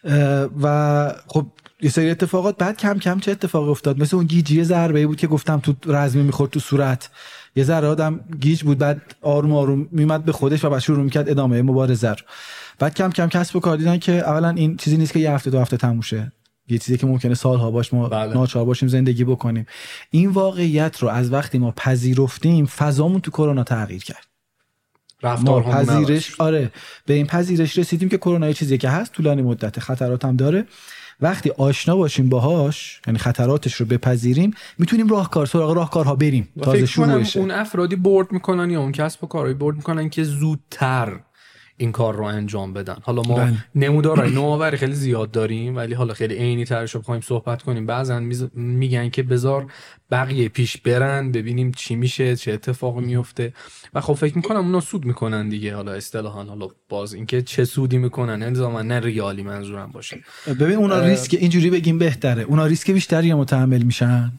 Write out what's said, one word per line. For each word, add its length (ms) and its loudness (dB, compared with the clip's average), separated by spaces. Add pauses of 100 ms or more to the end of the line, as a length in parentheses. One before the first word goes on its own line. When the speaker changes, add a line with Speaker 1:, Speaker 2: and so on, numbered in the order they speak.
Speaker 1:
اه، 440 2 (140)
و 520 2 (120)
خب 200 -2 (360)
یه 80 2
سری 200 2
اتفاقات، 480 0
بعد 180 -2
کم 220 0
کم 200 0
چه 120 -2
اتفاقی 400 0
افتاد؟ 300 0
مثل 160 2
اون 100 2
گیجی 380 2
ضربه‌ای 420 2
بود 100 -2
که 100 0
گفتم 340 0
تو 320 -2
رزمی 300 2
می‌خورد 280 2
تو 100 -2
صورت. 500 -2 (460)
یه 80 2
ذره 220 2
آدم 340 0 (200)
گیج 220 2
بود، 160 2
بعد 440 -2
آروم 300 2
آروم 380 2
می‌اومد 340 0
به 80 0
خودش 320 0
و 60 2
بعد 100 0
شروع 240 2
می‌کرد 240 0
ادامه 340 2
مبارزه 460 2
رو. 80 -2 (600)
بعد 160 0
کم 160 2
کم 180 0
کسب 280 -2
و 40 2
کار 160 2
دیدن 220 2
که 140 0
اولاً 360 2
این 280 0
چیزی 200 2
نیست 160 2
که 60 2
یه 120 2
هفته 200 0
دو 100 2
هفته 160 0
تموم 240 0
شه. 320 -6 (360)
یه 100 0
چیزی 200 -2
که 80 0
ممکنه 280 0
سالها 360 0
باش 240 -2
ما 140 0
Speaker 2:
بله. 260 -2
Speaker 1:
ناچار 300 2
باشیم 240 2
زندگی 360 2
بکنیم. 420 -2 (440)
این 200 4
واقعیت 680 0
رو 100 0
از 240 0
وقتی 260 -2
ما 120 2
پذیرفتیم، 960 2
فضامون 540 0
تو 100 -8
کرونا 340 0
تغییر 400 -6
کرد. 220 -18 (960)
Speaker 2:
رفتارهامون 520 2
Speaker 1:
ما 60 4
پذیرش، 300 2
Speaker 2:
عوض 120 2
شد. 200 -6
Speaker 1:
آره، 280 2 (360)
به 80 2
این 120 2
پذیرش 520 0
رسیدیم 300 0
که 80 0
کرونا 300 0
یه 80 0
چیزی 240 0
که 100 0
هست، 240 -2
طولانی 300 0
مدت 380 -2
خطرات 440 -4
هم 120 0
داره. 300 2 (540)
وقتی 300 0
آشنا 460 0
باشیم 320 2
باهاش، 800 0
یعنی 120 0
خطراتش 560 0
رو 120 -2
بپذیریم، 680 2 (240)
می‌تونیم 300 2
راهکار، 380 0
سراغ 260 0
راهکارها 420 2
بریم. 420 2
Speaker 2:
و 40 -12
Speaker 1:
تازه 260 4
Speaker 2:
فکر 100 -2
کنم 100 4
Speaker 1:
شروعشه. 340 2
Speaker 2:
اون 100 0
افرادی 460 -2
برد 360 2
می‌کنن 380 -2
یا 100 0
اون 120 -2
کسب 320 -4
و 20 -10
کارهایی 280 -2
برد 220 -2
می‌کنن 320 -4
که 160 -2
زودتر 960 -2 (560)
این 160 -2
کار 240 0
رو 80 -4
انجام 480 -6
بدن. 300 -10
حالا 200 -2
ما 140 0
Speaker 1:
بله. 180 2 (200)
Speaker 2:
نمودارهای 560 2
نوآوری 460 0
خیلی 160 -2
زیاد 380 -2
داریم، 460 -4
ولی 180 -6
حالا 200 -2
خیلی 200 -4
عینی 300 -2
ترش 300 -6
رو 60 -6
بخوایم 200 -6
صحبت 420 -6
کنیم، 240 -6
بعضن 360 -4
میز-، 320 -6
می‌گن 540 -2
که 140 -4
بذار 440 0 (440)
بقیه 380 0
پیش 280 -2
برن 560 0
ببینیم 400 -2
چی 220 -8
می‌شه، 420 0
چه 160 -6
اتفاقی 520 -4
میفته. 480 -4 (420)
و 60 -2
خب 120 -2
فکر 240 0
می‌کنم 200 -2
اونا 240 0
سود 240 -8
می‌کنن 440 -2
دیگه. 280 -6
حالا 160 -10
اصطلاحاً، 520 -10
حالا 240 -14 (200)
باز 260 -8
اینکه 280 -4
چه 220 -2
سودی 340 0
می‌کنن، 440 -2
الزاماً 400 -4
نه 180 -2
ریالی 420 -4
منظورم 480 -10
باشه. 300 -16 (260)
Speaker 1:
ببین 300 4
اونا 180 4
Speaker 2:
اه، 140 4
Speaker 1:
ریسک، 320 2
اینجوری 300 4
بگیم 280 2
بهتره، 440 2
اونا 240 2
ریسک 240 2
بیشتری 400 2
هم 80 4
متحمل 440 2
می‌شن. 560 2